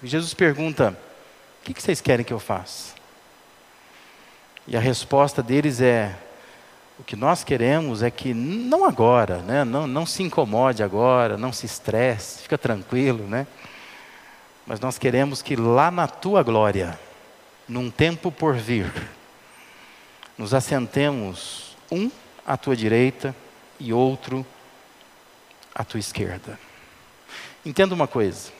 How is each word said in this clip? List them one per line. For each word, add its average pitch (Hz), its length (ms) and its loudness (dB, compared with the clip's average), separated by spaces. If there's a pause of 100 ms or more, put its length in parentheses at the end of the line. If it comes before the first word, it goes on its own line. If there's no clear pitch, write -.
E 127 40 -12
Jesus 160 280 -2
pergunta, 147 600 2 (680)
"O - 40 -20
que - 80 -8
que - 80 -10
vocês - 180 0
querem 120 240 2
que - 80 -6
eu 113 80 -4
faça?" - 540 -8 (1700)
E 117 100 -4
a - 20 2
resposta 139 640 2
deles 131 400 2
é, 113 340 4 (840)
"O - 40 -20
que - 120 -12
nós 139 280 0
queremos 127 600 0
é 120 80 2
que 127 240 -4
não 233 500 0
agora, 113 540 4
né? 117 240 0
Não, 135 240 -2
não 143 180 -2
se - 160 -6
incomode 123 640 0
agora, 113 540 2
não 123 140 -4
se - 140 -10
estresse, 110 760 -2
fica - 140 -2
tranquilo, 117 680 -2
né? 113 240 -4 (1160)
Mas 110 140 -8
nós - 200 -6
queremos 135 420 2
que - 140 -4
lá 120 340 6
na 175 180 0
tua 190 360 2
glória, 101 560 2 (680)
num 123 220 -6
tempo 165 420 0
por 151 240 0
vir, 107 360 -2 (1500)
nos 107 160 -4
assentemos 131 1200 -2 (160)
um 202 200 -2 (340)
à 139 100 -2
tua 131 200 0
direita 123 600 0 (440)
e 120 120 -6
outro 131 540 0 (1300)
à - 100 -8
tua 110 160 -8
esquerda." 101 600 -8 (1040)
Entenda 185 300 2
uma 156 120 2
coisa 101 520 -2